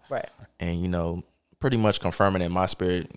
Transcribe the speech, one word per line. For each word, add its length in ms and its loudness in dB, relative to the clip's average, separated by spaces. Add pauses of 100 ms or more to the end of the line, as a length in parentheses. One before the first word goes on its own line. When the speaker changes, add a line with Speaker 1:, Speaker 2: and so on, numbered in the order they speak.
Speaker 1:
Right. 180 -6 (320)
Speaker 2:
And, 220 -2
you 80 -2
know, 340 -2 (380)
pretty 160 2
much 240 4
confirming 400 2
in 100 -2
my 140 2
spirit, 520 -2